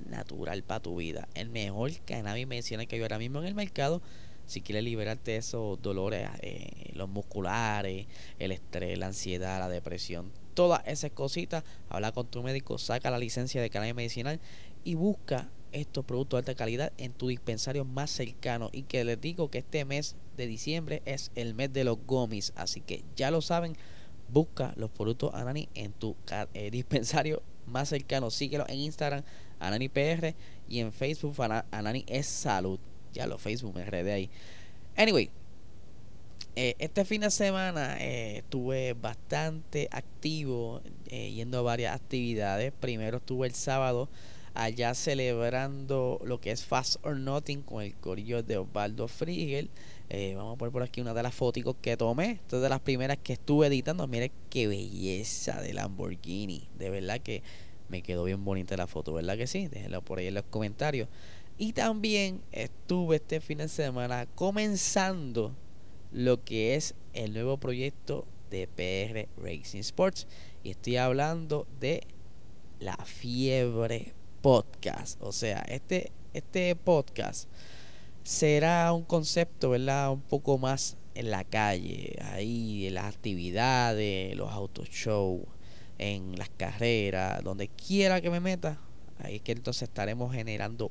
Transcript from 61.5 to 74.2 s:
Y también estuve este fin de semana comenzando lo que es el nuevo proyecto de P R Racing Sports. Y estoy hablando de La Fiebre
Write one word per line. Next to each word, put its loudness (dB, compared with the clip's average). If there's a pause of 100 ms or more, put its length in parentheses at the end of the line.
Y 0
también 2
estuve 2
este 0
fin -4
de -2
semana 0
comenzando 2 (560)
lo 4
que 4
es 0 (160)
el -4
nuevo 0
proyecto -2 (240)
de -2
P 0
R -2
Racing -4
Sports. 2 (380)
Y -4
estoy 0
hablando 2 (100)
de 0 (800)
La -4
Fiebre 2 (280)